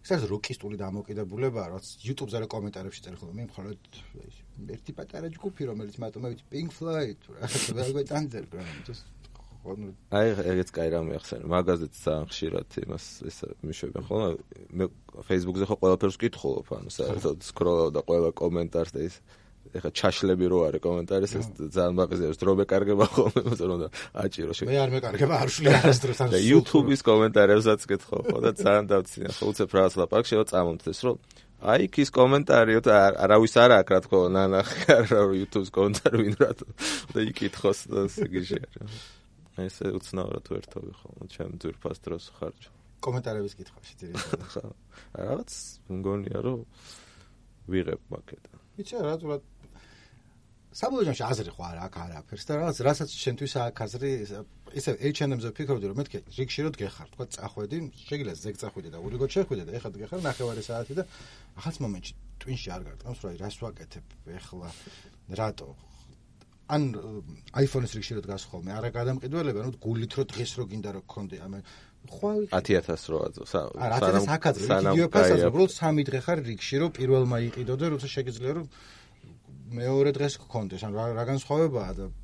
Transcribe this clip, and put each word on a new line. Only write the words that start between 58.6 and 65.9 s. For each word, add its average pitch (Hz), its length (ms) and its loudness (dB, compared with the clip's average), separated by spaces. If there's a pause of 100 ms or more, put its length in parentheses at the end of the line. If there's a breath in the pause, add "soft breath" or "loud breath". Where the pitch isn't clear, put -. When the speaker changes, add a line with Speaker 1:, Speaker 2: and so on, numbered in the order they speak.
Speaker 1:
და 80 100 -16
ურიგოდ 120 300 -4
შეხვიდე 160 340 -2
და 78 100 -12
ეხლა 117 160 -8
დგეხარ 110 320 -12
ნახევარი 120 400 -6
საათი 120 320 -8
და 180 100 -4 (480 loud breath)
ახაც - 240 -8
მომენტში 101 360 -8 (240)
ტვინში 127 340 -10
არ 90 120 -10
გარკვევს, 90 360 -14
რომ 95 120 -10
აი, 87 60 -12
რას 98 200 -10
ვაკეთებ - 480 -14 (240)
ეხლა, 87 400 -14 (600 loud breath)
რატო? 95 420 -6 (1000 soft breath)